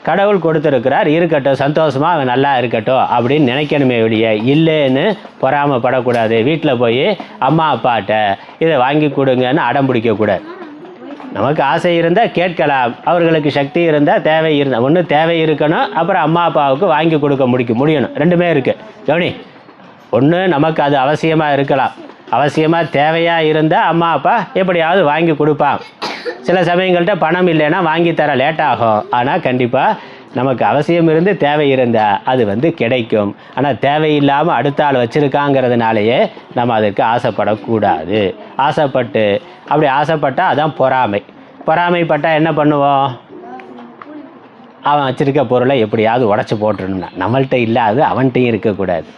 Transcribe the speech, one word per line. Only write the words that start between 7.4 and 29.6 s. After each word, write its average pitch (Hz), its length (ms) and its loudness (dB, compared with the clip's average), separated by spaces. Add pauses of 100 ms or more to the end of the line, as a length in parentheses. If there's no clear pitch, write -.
அப்பாட்ட 107 640 0 (220)
இதை 160 160 2
வாங்கி 143 320 2
கொடுங்கன்னு 131 480 0
அடம் 135 380 0
பிடிக்கக்கூடாது. 107 480 0 (920)
நமக்கு 139 300 -2
ஆசை 165 320 0
இருந்தா 170 300 2
கேட்கலாம், 147 800 0
அவர்களுக்கு 160 480 2
சக்தி 143 300 -2
இருந்தா, 160 360 2
தேவை 156 400 0
இருந்தா, 131 260 0
ஒண்ணு 165 220 2
தேவை 165 380 0
இருக்கணும், 156 440 0
அப்புறம் 175 340 -2
அம்மா 160 220 0
அப்பாவுக்கு 151 420 0
வாங்கி 160 340 0
கொடுக்க 139 280 0
முடிக்க-, 123 400 0
முடியணும். 143 280 0
ரெண்டுமே 175 340 2
இருக்கு. 139 280 0 (280)
கவனி, 160 300 -2 (760)
ஒண்ணு 165 360 2
நமக்கு 160 360 0
அது 143 140 2
அவசியமா 151 560 0
இருக்கலாம், 135 380 0 (400)
அவசியமா 156 500 0
தேவையா 165 560 0
இருந்தா 156 440 2
அம்மா 170 300 0
அப்பா 175 320 0 (100)
எப்படியாவது 180 500 2
வாங்கி 160 280 2
கொடுப்பாங்க. 143 480 0 (640)
சில 180 200 0
சமயங்கள்ட்ட 175 540 0
பணம் 170 320 0
இல்லைன்னா 160 360 2
வாங்கி 165 300 0
தர 151 220 0
லேட் 156 260 0
ஆகும். 117 500 0
ஆனா 127 260 0
கண்டிப்பா 127 580 0 (380)